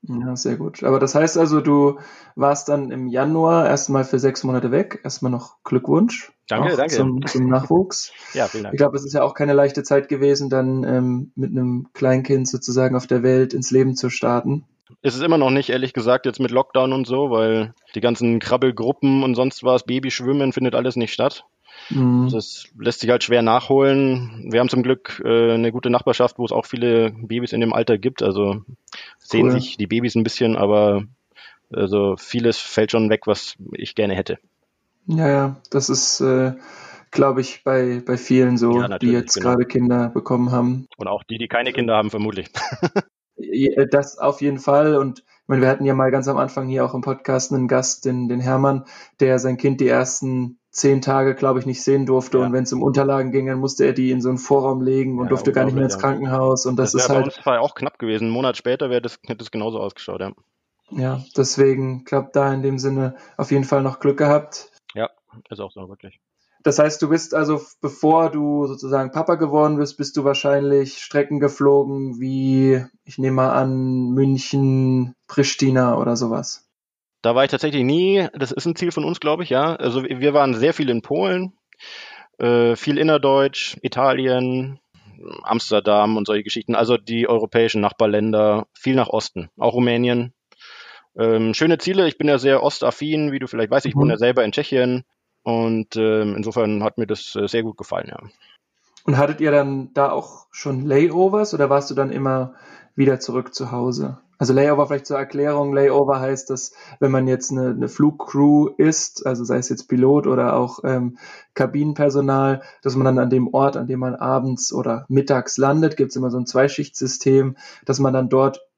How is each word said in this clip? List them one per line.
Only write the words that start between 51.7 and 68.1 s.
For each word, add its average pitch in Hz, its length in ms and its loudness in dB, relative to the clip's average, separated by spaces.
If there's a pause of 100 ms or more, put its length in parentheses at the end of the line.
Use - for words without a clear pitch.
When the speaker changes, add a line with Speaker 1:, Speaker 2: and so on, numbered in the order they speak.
Speaker 1:
sehen 135 220 2
durfte. 131 320 0
Speaker 2:
Ja. 127 80 2
Speaker 1:
Und 123 80 -2
wenn's 127 180 -2
um 131 120 -2
Unterlagen 135 480 0
ging, 135 160 -2
dann 131 100 -2
musste 135 280 0
er 135 80 2
die 127 180 0
in 127 100 -2
so 127 80 0
einen 127 80 -2
Vorraum 131 440 0
legen 131 360 0
und 123 80 -2
Speaker 2:
Ja, 120 40 -6
Speaker 1:
durfte 135 240 0
gar 131 120 2
nicht 131 80 0
mehr 135 120 2
ins 127 100 -2
Speaker 2:
unglaublich, 135 260 -2
ja. 135 80 -6
Speaker 1:
Krankenhaus. 131 380 0
Und 127 80 -2
das 131 160 0
Speaker 2:
Das 131 100 0
Speaker 1:
ist 127 80 2
Speaker 2:
wäre 139 80 4
Speaker 1:
halt 135 120 2
Speaker 2:
bei - 40 -14
uns - 100 -20
zwar 123 180 0
auch 117 120 -2
knapp - 240 -8
gewesen. 110 280 -4
Einen 113 80 -2
Monat 123 240 -2
später 131 340 -2
wäre 123 100 0
das, 117 240 -10
hätte 113 180 -10
es 107 60 -18
genauso 110 300 -6
ausgeschaut, 95 420 -10
ja. 98 120 -8 (580)
Speaker 1:
Ja, 131 320 -4 (120)
deswegen, 131 680 0
glaub, 135 300 -4
da 139 200 0
in 135 80 -4
dem 135 160 -2
Sinne 135 380 -4 (220)
auf - 120 -8
jeden 139 140 2
Fall 139 180 0
noch 135 180 -4
Glück 143 180 2
gehabt. 147 520 0 (240)
Speaker 2:
Ja, 107 160 -4 (400)
ist 104 120 -12
auch 95 100 -10
so, 92 180 -18
wirklich. 98 300 -20 (440)
Speaker 1:
Das 143 140 2
heißt, 151 240 2
du 151 80 -2
bist 160 240 0
also, 156 220 0
f-, - 260 -10
bevor 156 480 2